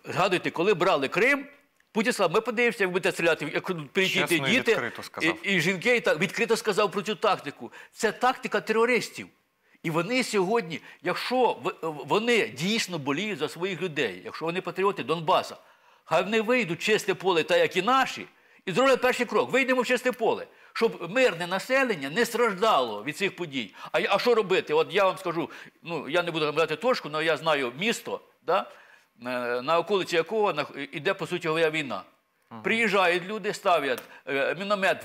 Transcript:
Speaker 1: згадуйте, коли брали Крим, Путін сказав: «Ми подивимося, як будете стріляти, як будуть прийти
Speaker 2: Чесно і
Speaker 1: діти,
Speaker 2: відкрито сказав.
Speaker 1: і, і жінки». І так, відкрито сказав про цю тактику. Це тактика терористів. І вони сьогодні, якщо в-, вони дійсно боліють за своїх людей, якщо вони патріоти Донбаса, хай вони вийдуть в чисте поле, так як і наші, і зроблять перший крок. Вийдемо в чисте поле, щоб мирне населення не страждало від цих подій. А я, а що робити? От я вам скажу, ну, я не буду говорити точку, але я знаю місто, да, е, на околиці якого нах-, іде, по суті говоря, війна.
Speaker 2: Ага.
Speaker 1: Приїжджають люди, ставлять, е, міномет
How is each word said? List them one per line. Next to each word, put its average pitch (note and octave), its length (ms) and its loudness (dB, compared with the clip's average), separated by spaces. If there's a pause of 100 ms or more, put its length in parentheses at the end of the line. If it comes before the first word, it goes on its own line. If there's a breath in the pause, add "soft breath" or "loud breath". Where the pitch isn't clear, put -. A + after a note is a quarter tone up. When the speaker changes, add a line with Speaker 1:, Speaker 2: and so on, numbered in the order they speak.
Speaker 1:
згадуйте, E3+ 460 0
коли G3 220 2
брали D#3+ 340 2
Крим, C4+ 380 2 (460)
Путін A3 220 0
сказав: E3+ 180 2
«Ми G#3 100 4
подивимося, A#3 420 0
як F3+ 80 2
будете F#3 200 0
стріляти, D#3+ 420 0
як - 140 -4
будуть D#3+ 240 -6
прийти F#3+ 280 0
Speaker 2:
Чесно E3+ 160 2
і D#3+ 40 2 (120)
Speaker 1:
діти, A#3+ 200 2
Speaker 2:
відкрито A#2+ 320 -2
сказав. E3 320 -2 (120)
Speaker 1:
і, G3 80 0
і F3+ 60 2
жінки». F#3+ 340 2
І A#3 40 2
так, F3 200 2
відкрито G3+ 380 0
сказав G#3 340 0
про F#3+ 100 -2
цю G#3 140 -4
тактику. D3 560 -2 (200 loud breath)
Це G#3+ 200 -2
тактика A#3+ 500 0
терористів. A3 640 0 (560 soft breath)
І D#3+ 80 -4
вони G3 320 0
сьогодні, F#3 580 -2 (200 loud breath)
якщо F3+ 640 0
в-, - 180 -4
вони D#3+ 640 0
дійсно F3+ 520 -2
боліють D3 400 -2
за C#3+ 100 -4
своїх E3+ 320 -6
людей, C3 440 -4
якщо G#2+ 200 -10
вони F3 160 -4
патріоти F3+ 420 -2
Донбаса, D#3 520 0 (500 soft breath)
хай E3+ 180 2
вони A3 180 0
вийдуть G#3 380 0
в - 40 -8
чисте G#3+ 300 2
поле, F3 300 2
так F3 140 2
як E3+ 200 2
і F3+ 40 2
наші, A#3+ 460 0 (380 soft breath)
і F#3+ 60 -6
зроблять B3 300 4
перший B3+ 240 2
крок. D3+ 260 0
Вийдемо B3+ 300 2
в A3+ 40 -4
чисте B3 260 0
поле, D3 360 -2 (260 soft breath)
щоб F3+ 380 -2
мирне G3+ 360 2
населення G3 600 0
не G#3+ 160 2
страждало F3+ 800 2
від D3 140 -6
цих G3 180 -2
подій. C3+ 400 -6 (160 loud breath)
А D#3 80 2
я, - 120 2
а G3 80 4
що A#3+ 160 2
робити? F3+ 380 2
От D3+ 200 2
я G3 120 4
вам F#3+ 120 2
скажу, D#3+ 320 -4 (340 loud breath)
ну, C#3+ 260 -8
я F3 140 2
не E3+ 80 -4
буду D#3 140 -2
говорити D3+ 300 0
точку, A3+ 380 -2
але D#3 120 -2
я D#3 120 2
знаю C#3 420 0
місто, G3 420 -4 (240)
да, F#3 260 0 (540 loud breath)
е, B2 360 -2
на D#3 160 2
околиці F3 380 0
якого G3+ 360 2
нах-, C#3+ 400 -6
іде, E3+ 220 -2
по F3+ 140 -8
суті E3+ 200 -6
говоря, D#3+ 220 2
війна. C3 340 -4 (460)
Speaker 2:
Ага. A2+ 120 -16
Speaker 1:
Приїжджають F#3 640 2
люди, G3+ 280 -6
ставлять, C#3+ 480 0 (260 loud breath)
е, C#3 320 0
міномет F#3+ 460 0